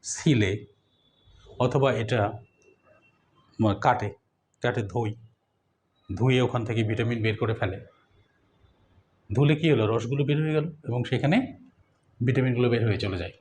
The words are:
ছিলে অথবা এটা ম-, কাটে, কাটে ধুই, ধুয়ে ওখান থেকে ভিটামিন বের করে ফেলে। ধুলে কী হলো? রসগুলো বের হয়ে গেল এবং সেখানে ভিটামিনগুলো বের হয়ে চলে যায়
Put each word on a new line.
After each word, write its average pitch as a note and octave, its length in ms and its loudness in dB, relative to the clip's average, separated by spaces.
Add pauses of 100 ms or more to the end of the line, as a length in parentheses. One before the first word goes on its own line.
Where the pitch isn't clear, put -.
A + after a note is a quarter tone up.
ছিলে A2 480 2 (1080)
অথবা C3 340 2
এটা A2+ 280 0 (1400)
ম-, G#2 260 2
কাটে, G#2+ 240 2 (520)
কাটে A#2+ 200 -2
ধুই, A2 280 -4 (1080)
ধুয়ে B2+ 240 4
ওখান B2 240 0
থেকে A2 180 -2
ভিটামিন A2+ 380 -2
বের G#2+ 160 0
করে A2 160 -2
ফেলে। F2+ 240 -4 (1600)
ধুলে D3 200 4
কী D#3 160 -2
হলো? A#2 160 4
রসগুলো A#2 360 -2
বের D3 180 0
হয়ে D#3 120 -2
গেল D3+ 120 0 (180)
এবং A#2 200 -4
সেখানে C3+ 340 0 (800)
ভিটামিনগুলো B2 500 2
বের A#2 180 2
হয়ে G2+ 100 0
চলে F#2+ 200 -4
যায় - 240 -8